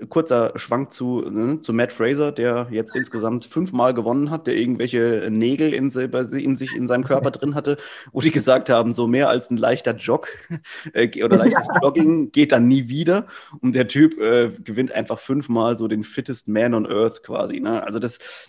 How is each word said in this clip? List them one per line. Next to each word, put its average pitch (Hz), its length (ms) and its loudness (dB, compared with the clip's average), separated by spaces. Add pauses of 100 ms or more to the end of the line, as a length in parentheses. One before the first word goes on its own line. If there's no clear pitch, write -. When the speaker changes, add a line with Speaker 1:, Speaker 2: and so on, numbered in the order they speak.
Speaker 1:
kurzer 131 460 0
Schwank 131 380 -4
zu, 123 280 -4
ne, 117 400 -4
zu 117 120 -6
Matt 120 200 0
Fraser, 139 380 0
der 120 400 -2
jetzt 110 240 -6
insgesamt 117 500 -4
fünfmal 131 500 0
gewonnen 123 340 -2
hat, 160 180 -6
der 113 80 0
irgendwelche 117 760 0
Nägel 131 420 0
in 135 160 -2
se-, 127 180 -4
bei 127 160 -2
si-, 135 200 -6
in 135 120 0
sich, 131 200 -8
in 123 120 -4
seinem 123 160 0
Körper 135 280 0
Speaker 2:
<laughs> - 0 -
Speaker 1:
drin 143 240 -4
hatte, 143 220 -2 (340)
wo 131 100 -4
die 156 100 4
gesagt 131 380 4
haben, 117 240 4
so 117 140 0
mehr 131 220 2
als 123 200 0
ein 120 80 -2
leichter 117 380 0
Jog, 113 320 -2 (220)
<laughs> - 440 -14
äh, 117 140 4
ge-, - 160 -4
oder 120 140 4
leichtes - 300 4
Speaker 2:
<laughs> - 60 -6
Ja. 170 80 4
Speaker 1:
Jogging 156 500 2
geht 147 200 4
dann 120 160 6
nie 127 220 2
wieder. 175 360 0 (360)
Und 254 120 0
der 127 140 2
Typ, 156 320 4
äh, 117 300 4 (140)
gewinnt 123 280 -4
einfach 110 280 -4
fünfmal 120 580 0
so 113 100 -4
den 107 160 -2
fittest - 440 -8
man 113 280 0
on 107 100 0
earth 110 380 0
quasi, - 360 -6
ne? 107 240 -4
Also 104 160 -6
das, 117 200 -6 (300)